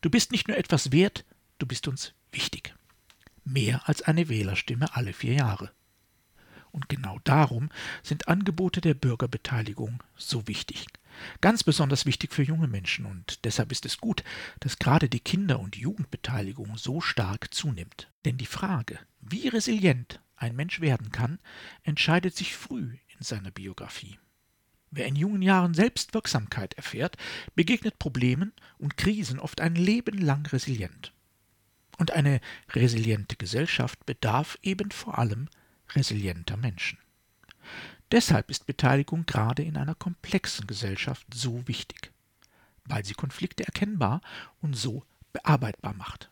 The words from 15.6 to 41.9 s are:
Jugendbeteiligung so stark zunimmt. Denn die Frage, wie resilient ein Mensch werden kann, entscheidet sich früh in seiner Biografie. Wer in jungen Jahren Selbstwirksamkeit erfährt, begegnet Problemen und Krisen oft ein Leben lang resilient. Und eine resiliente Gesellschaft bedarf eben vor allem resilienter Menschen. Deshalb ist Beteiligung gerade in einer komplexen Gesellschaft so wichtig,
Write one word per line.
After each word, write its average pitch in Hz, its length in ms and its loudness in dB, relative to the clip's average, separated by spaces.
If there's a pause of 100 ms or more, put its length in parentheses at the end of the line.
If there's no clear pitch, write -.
Jugendbeteiligung 107 1040 -6
so 135 240 -4
stark - 500 -2
zunimmt. - 600 -6 (140)
Denn 131 120 2
die 120 80 -6
Frage, - 540 -4 (220)
wie 180 260 -4
resilient 208 720 2 (160)
ein 117 200 -4
Mensch 160 240 -4
werden 123 320 2
kann, 123 280 -2 (420)
entscheidet 170 540 2
sich - 200 -6
früh 139 420 -8 (200)
in - 60 -16
seiner 98 260 -8
Biografie. 95 680 -14 (720)
Wer 147 160 -4
in 135 80 0
jungen 190 260 0
Jahren 185 320 6
Selbstwirksamkeit 160 1000 0
erfährt, - 420 -4 (380)
begegnet 214 420 2
Problemen 127 560 0 (240)
und 143 200 -4
Krisen 185 420 0
oft - 200 -8
ein 170 140 2
Leben 202 460 2
lang 147 280 4
resilient. 123 680 -4 (840)
Und 165 140 2
eine 143 300 4 (280)
resiliente 113 680 2
Gesellschaft 123 680 -2
bedarf 123 560 0
eben 196 300 -2
vor - 260 -6
allem 117 320 0 (460)
resilienter 98 600 0
Menschen. 110 420 -4 (1120)
Deshalb 160 380 6
ist - 160 -8
Beteiligung 143 600 2
gerade 120 380 0
in 156 120 -4
einer 143 200 -2
komplexen - 720 -4
Gesellschaft 104 680 -4
so 120 340 -4
wichtig, - 440 -8 (760)